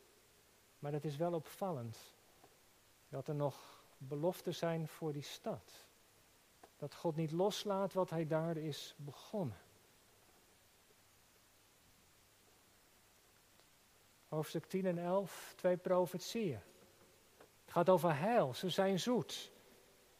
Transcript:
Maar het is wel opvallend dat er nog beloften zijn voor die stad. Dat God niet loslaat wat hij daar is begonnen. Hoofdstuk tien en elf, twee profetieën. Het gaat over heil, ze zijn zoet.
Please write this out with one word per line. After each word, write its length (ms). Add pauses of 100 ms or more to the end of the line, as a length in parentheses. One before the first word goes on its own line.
(840)
Maar 80
het 140
is 100
wel 180
opvallend 840 (920)
dat 180
er 80
nog 500 (120)
beloften 580
zijn 320
voor 260
die 80
stad. 640 (880)
Dat 180
God 200
niet 160
loslaat 600
wat 160
hij 180
daar 300
is 400
begonnen. 600 (4000)
Hoofdstuk 380
tien 200
en 120
elf, 580
twee 220
profetieën. 840 (800)
Het 340
gaat 180
over 300
heil, 340
ze 160
zijn 300
zoet. 520 (680)